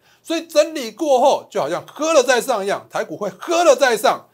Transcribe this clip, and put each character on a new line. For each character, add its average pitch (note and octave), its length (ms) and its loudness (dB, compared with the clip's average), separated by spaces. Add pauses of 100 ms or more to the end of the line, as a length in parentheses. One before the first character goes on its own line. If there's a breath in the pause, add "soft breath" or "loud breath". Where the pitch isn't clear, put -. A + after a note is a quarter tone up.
(220 soft breath)
所 E4 140 -6
以 E4 100 -8
整 D#4+ 280 0
理 A#3+ 180 -10
过 C#4 260 0
后 B3 300 0
就 - 100 -8
好 D3+ 80 -2
像 D#3 200 -6
喝 D#4 260 -4
了 D4 100 6
再 B3 160 2
上 A3 240 -2
一 G3 60 -6
样， E3+ 220 -4
台 - 120 -4
股 D#3+ 140 -12
会 G3 140 -6
喝 E4+ 340 -2
了 D4+ 100 8
再 B3 220 2
上， F#3+ 380 -2